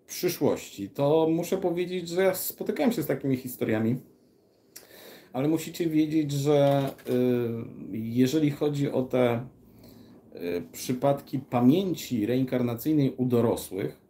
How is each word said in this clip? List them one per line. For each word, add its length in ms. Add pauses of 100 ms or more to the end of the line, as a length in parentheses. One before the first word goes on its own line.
przyszłości? 840
To 420
muszę 260
powiedzieć, 520
że 140
ja 100
spotykałem 580
się 120
z 40
takimi 300
historiami, 600 (1400)
ale 120
musicie 420
wiedzieć, 420
że, 580 (200)
y, 880
jeżeli 540
chodzi 400
o 120
te, 420 (920)
y, 360
przypadki 680
pamięci 840
reinkarnacyjnej 920
u 80
dorosłych, 720 (120)